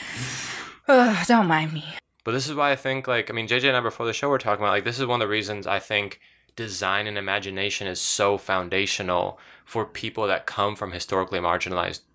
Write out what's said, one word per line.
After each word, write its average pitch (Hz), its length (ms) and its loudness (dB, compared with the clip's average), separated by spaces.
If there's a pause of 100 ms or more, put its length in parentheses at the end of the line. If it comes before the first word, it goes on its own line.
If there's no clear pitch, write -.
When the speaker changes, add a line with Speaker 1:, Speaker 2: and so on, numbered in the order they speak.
(380)
Speaker 1:
<sighs> - 500 -8
ugh, 220 380 6
don't 226 200 6
mind 156 260 2
me. 151 120 -6 (400)
Speaker 2:
But 113 80 0
this 131 160 0
is 156 60 -6
why 143 180 2
I 135 40 0
think, 135 300 -4
like, 120 240 0
I - 40 -8
mean, 113 120 -4
J 120 140 2
J 135 80 4
and 127 80 4
I 123 40 2
before 117 260 -2
the 113 60 0
show 143 160 -2
were 139 100 4
talking 104 260 0
about, 101 80 4
like, 101 120 2
this 117 140 -2
is 135 80 -2
one 120 140 0
of 110 60 0
the 101 40 -2
reasons 104 360 -2
I 98 120 0
think 101 420 -4 (360)
design 101 500 -2
and 104 120 -6
imagination 98 680 -2
is 92 140 -2
so 101 380 4
foundational 92 1000 0 (260)
for 110 200 -4
people 110 420 -6
that 95 200 0
come 104 300 -2
from 95 160 -8
historically 90 480 -2
marginalized 87 600 0 (140)